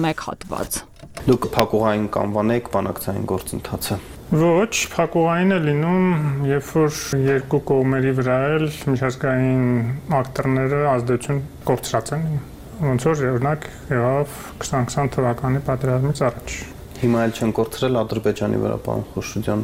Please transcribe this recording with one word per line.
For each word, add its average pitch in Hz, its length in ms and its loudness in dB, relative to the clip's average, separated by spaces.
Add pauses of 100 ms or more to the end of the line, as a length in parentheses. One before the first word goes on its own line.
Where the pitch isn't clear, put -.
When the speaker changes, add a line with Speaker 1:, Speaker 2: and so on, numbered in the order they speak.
Speaker 1:
մեկ - 240 -4
հատված։ - 540 -8 (300)
Speaker 2:
Դուք - 300 2 (100)
փակուղային 107 560 2
կանվանեք 107 640 0
բանակցային 98 560 -2
գործընթացը։ - 680 -4 (360)
Speaker 3:
Ոչ, 170 400 4 (220)
փակուղային 170 580 2
է 185 40 2 (100)
լինում, 170 400 2 (420)
երբ 139 240 -2
որ 151 240 4 (300)
երկու 135 420 2
կողմերի 135 480 4
վրա 131 220 2 (160)
էլ 156 100 2 (240)
միջազգային 131 720 2 (540)
ակտորները 131 640 0 (140)
ազդեցություն 123 460 0 (280)
կորցրած 127 480 0
են, 160 100 -2 (540)
ոնց 139 300 2
որ, 147 140 0 (120)
օրինակ, 143 340 -2 (220)
եղավ 131 440 0 (260)
քսան 131 280 -2
քսան 139 260 -2
թվականի 131 520 0
պատերազմից 131 580 0
առաջ։ - 340 -6 (320)
Speaker 2:
Հիմա 120 320 2
էլ 110 100 0
չեն 110 180 0
կորցրել 127 460 0
Ադրբեջանի 107 640 0
վրա, 107 220 0
պարոն 110 180 -2 (100)
Խուրշուդյան։ 104 520 -2